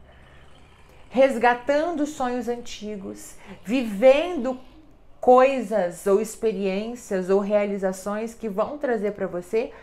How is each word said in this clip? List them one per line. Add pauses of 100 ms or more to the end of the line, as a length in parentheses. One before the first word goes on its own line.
(1080)
resgatando
sonhos
antigos, (280)
vivendo (600)
coisas
ou
experiências
ou
realizações
que
vão
trazer
pra
você (100)